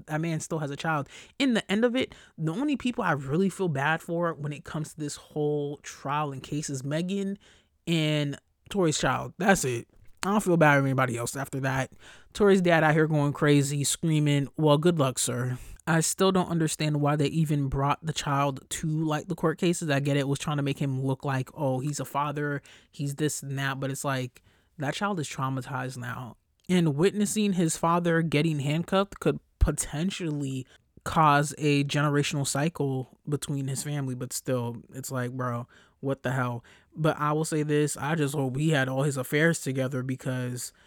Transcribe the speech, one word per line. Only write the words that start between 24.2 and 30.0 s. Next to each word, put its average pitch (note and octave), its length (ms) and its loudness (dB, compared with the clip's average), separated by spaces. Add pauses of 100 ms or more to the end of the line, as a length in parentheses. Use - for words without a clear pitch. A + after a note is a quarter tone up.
that D3+ 160 -4
child G3+ 260 -2
is C#3 80 -4
traumatized C3 680 -6
now. A#2+ 400 -10 (320)
And E3+ 260 4
witnessing G3+ 560 2
his E3+ 240 2
father E3+ 460 2
getting D3+ 380 2
handcuffed E3 600 0
could D3 220 0 (180)
potentially D3 1040 -2 (380)